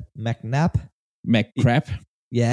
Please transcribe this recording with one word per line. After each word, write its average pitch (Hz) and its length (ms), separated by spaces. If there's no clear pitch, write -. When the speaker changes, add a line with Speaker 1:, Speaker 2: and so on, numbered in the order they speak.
Speaker 1:
McNabb. 127 480
Speaker 2:
McCrap. 120 520
Speaker 1:
Jeg 117 120